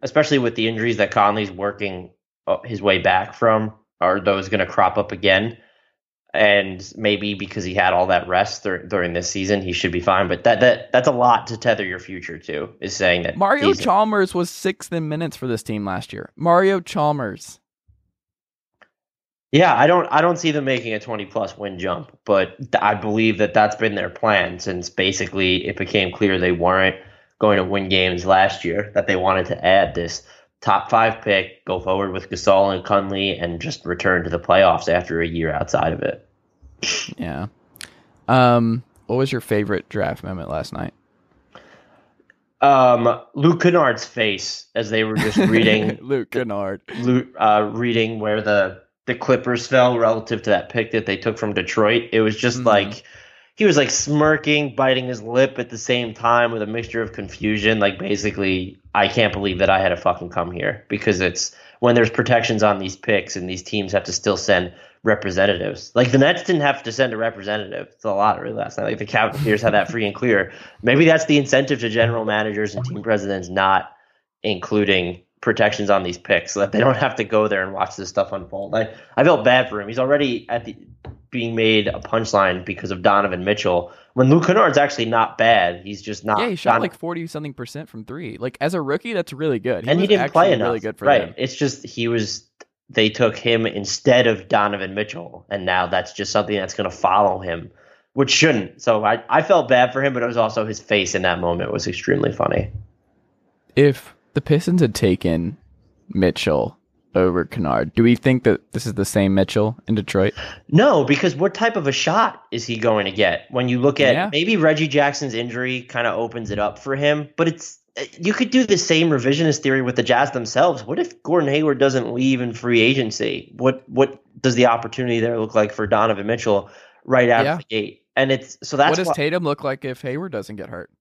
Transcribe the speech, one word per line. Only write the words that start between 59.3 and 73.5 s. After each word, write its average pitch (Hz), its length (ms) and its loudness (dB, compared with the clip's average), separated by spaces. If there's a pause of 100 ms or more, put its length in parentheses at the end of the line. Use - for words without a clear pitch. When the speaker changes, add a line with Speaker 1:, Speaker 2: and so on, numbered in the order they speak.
Speaker 1:
believe 98 280 -4
that 98 100 2
I 95 100 4
had 95 100 0
to 87 80 -2
fucking 87 320 -2
come 87 220 -6
here," 90 380 -6
because 101 320 0
it's, - 340 -4 (240)
when 120 160 4
there's 117 140 4
protections 113 540 0
on 101 160 2
these 95 180 -10
picks 101 400 -2
and 90 120 -8
these 92 140 -10
teams 101 300 -6
have 95 120 0
to 90 60 -10
still 98 240 -2
send 90 380 0 (300)
representatives. 95 920 0
Like, 123 160 2
the 135 60 4
Nets 170 260 4
didn't 165 200 0
have 143 200 0
to 117 80 -8
send 123 220 0
a 107 40 -8
representative 104 720 -6
to - 100 -20
the 107 120 -2
lottery 104 380 0
last 110 260 -8
night. 107 100 -4
Like, 113 100 -4
the 107 80 -8
Cavaliers 107 560 0
had 110 120 0
that 98 160 2
free 113 160 -4
and 101 80 -4
clear. 101 380 0 (320)
Maybe 135 220 4
that's 160 220 4
the 147 100 4
incentive 139 420 2
to 117 100 -2
general 113 360 0
managers 107 500 -2
and 123 80 -8
team 104 200 -8
presidents 98 440 -2
not 95 420 2 (540)